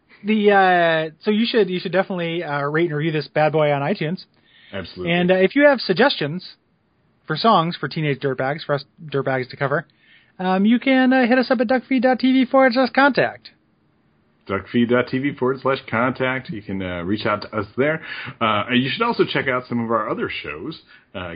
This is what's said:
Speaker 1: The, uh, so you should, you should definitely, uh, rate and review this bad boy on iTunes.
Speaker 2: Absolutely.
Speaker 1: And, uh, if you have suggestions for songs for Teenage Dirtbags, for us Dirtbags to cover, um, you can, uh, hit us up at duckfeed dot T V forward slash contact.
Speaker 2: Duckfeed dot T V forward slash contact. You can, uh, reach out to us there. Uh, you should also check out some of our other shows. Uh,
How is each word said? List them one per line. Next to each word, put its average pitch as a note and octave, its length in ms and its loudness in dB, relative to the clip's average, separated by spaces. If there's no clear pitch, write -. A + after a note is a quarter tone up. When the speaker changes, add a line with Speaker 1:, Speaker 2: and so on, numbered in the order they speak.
Speaker 1:
The, G#3 280 2
uh, F3 580 2
so G#3+ 80 -2
you G#3+ 160 2
should, A3+ 220 2
you F3+ 120 -4
should F3 120 -8
definitely, F3 520 -2
uh, C#3+ 180 -4
rate D#3 280 0
and D3+ 60 -4
review D#3 160 -2
this D3+ 160 -4
bad D3+ 240 0
boy D3+ 200 2
on C#3 100 0
iTunes. E3 420 -4
Speaker 2:
Absolutely. F#2 420 -6
Speaker 1:
And, F3+ 160 2
uh, F#3 40 6
if F#3 220 2
you C#4+ 100 6
have C#4 140 4
suggestions F3+ 760 -2
for D#3 100 -4
songs F3 400 2
for D3 120 -8
Teenage D3 320 -2
Dirtbags, C3+ 440 -4
for D3 100 0
us C#3 100 -4
Dirtbags C3+ 460 -4
to - 60 -18
cover, C#3+ 300 -2
um, F#3 260 0
you A3+ 140 4
can, C4 340 4
uh, C4 140 4
hit A#3+ 120 4
us B3 120 0
up B3 100 2
at B3+ 80 0
duckfeed C4 340 0
dot B3+ 180 2
T C4 120 2
V C4 140 4
forward C4 280 4
slash B3+ 200 0
contact. G3 560 2
Speaker 2:
Duckfeed G2+ 400 0
dot B2 200 2
T C3 100 -4
V C3+ 160 -4
forward C3 260 -2
slash C3+ 180 -2
contact. B2+ 600 -2
You G#2+ 120 -10
can, G2 200 -8
uh, F2+ 200 -6
reach G#2 240 -4
out G#2 160 -2
to - 140 -16
us G#2 100 -4
there. D3+ 260 -2
Uh, G#2+ 320 0
you B2+ 180 0
should G#3 120 -4
also A3+ 220 0
check C#3 240 -4
out B2+ 200 -2
some A#2+ 160 -4
of A2+ 60 -6
our A2 180 -2
other F#3 220 -6
shows. E2+ 500 -12
Uh, F2+ 220 -10